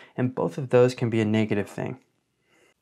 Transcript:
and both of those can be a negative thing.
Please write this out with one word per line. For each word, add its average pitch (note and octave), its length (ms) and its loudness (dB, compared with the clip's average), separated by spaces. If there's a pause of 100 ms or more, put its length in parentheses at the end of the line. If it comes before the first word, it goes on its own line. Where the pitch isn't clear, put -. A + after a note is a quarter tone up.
(140)
and B2+ 200 -2
both - 240 -4
of C3 100 -8
those B2+ 260 6
can A#2+ 140 -4
be A2 140 0
a - 20 2
negative G#2+ 460 0
thing. - 300 -10 (800)